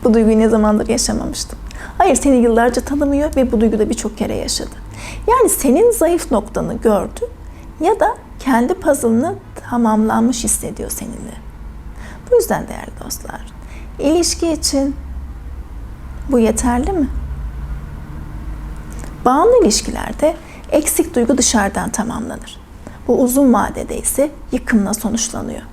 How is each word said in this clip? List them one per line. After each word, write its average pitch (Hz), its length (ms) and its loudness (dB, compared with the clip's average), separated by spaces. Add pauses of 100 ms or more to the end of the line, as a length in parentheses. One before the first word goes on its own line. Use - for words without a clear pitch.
Bu 226 100 6
duyguyu 220 240 6
ne 220 100 6
zamandır 214 400 4
yaşamamıştım. - 680 -2 (400)
Hayır, 359 160 6
seni 269 220 4
yıllarca 240 460 4
tanımıyor 285 540 0
ve 247 160 4
bu 220 80 2
duyguda 214 300 2
birçok 220 280 -4
kere - 180 -2
yaşadı. - 380 -6 (540)
Yani 466 200 6
senin 339 420 4
zayıf 339 400 2
noktanı 190 440 -2
gördü 208 460 0 (600)
ya 427 200 2
da 453 160 2 (220)
kendi 254 360 2
puzzle'ını 277 600 2 (360)
tamamlanmış 220 760 2
hissediyor - 460 -4
seninle. - 440 -10 (960)
Bu 494 60 4
yüzden 214 320 2
değerli - 360 -12
dostlar, - 420 -10 (520)
ilişki 330 540 2
için 277 440 0 (1300)
bu 262 80 4
yeterli 240 540 2
mi? 311 160 0 (2250)
Bağımlı 370 400 6
ilişkilerde - 720 0 (340)
eksik - 440 0
duygu 240 240 2
dışarıdan 196 520 0
tamamlanır. - 720 -8 (480)
Bu 247 140 4
uzun 254 300 6
vadede - 460 0
ise - 320 0 (220)
yıkımla 208 420 0
sonuçlanıyor. - 680 -4 (100)